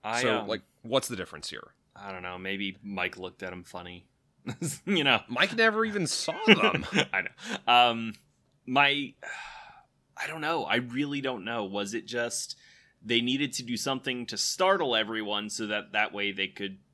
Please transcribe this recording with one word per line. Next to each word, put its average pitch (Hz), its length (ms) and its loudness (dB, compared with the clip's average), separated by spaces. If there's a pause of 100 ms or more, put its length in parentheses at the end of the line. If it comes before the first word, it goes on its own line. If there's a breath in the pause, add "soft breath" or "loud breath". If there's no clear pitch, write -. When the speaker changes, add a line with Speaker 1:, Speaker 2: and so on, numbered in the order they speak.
Speaker 1:
I, 113 180 0
Speaker 2:
So, 123 180 2
Speaker 1:
um, 104 80 -6
Speaker 2:
like, 110 140 -2 (220)
what's 123 260 0
the 120 80 -4
difference 82 320 -8
here? - 240 -14 (220)
Speaker 1:
I 101 180 -12
don't 90 80 -10
know. 90 160 -8
Maybe 95 460 -4
Mike 92 340 -4
looked 92 260 -10
at 92 80 -6
him 90 120 -10
funny. 90 420 -14 (400)
<laughs> - 400 -6
You 180 180 2
know, 123 240 6
Speaker 2:
Mike 156 300 2
never 220 260 4
even 202 240 -2
saw - 260 -2 (140)
them. 113 380 6 (140)
Speaker 1:
<laughs> - 140 -2
I 95 100 0
know. - 500 -4
Um, 117 400 6 (520)
my, 139 480 2 (500 loud breath)
<sighs> - 540 -20
I - 100 -6
don't 156 140 -6
know. 151 220 0
I 104 140 2
really 135 440 -2
don't 127 220 -4
know. 110 220 -2
Was 101 280 -2
it 117 140 -4
just 120 480 -4 (480 soft breath)
they 117 180 4
needed 131 320 0
to 127 100 -6
do 117 120 -4
something 123 520 -4
to 107 100 -8
startle 175 580 2
everyone 107 540 0
so 110 180 -4
that 107 240 -4
that 107 220 2
way 101 180 0
they 98 160 -2
could 95 300 -8 (160)